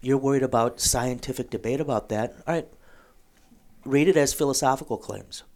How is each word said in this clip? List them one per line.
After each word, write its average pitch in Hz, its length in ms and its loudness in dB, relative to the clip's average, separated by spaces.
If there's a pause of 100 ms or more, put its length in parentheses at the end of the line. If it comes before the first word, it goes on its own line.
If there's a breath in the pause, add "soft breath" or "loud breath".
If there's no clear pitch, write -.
You're 131 180 2
worried 135 240 0
about 123 380 0
scientific 127 680 -2
debate 120 300 -4
about 135 300 -2
that. 113 240 -2 (120)
All 160 80 -2
right, 165 140 -6 (1160 soft breath)
read 143 240 4
it 175 80 6
as 143 160 4
philosophical 135 680 0
claims. - 440 -12 (140)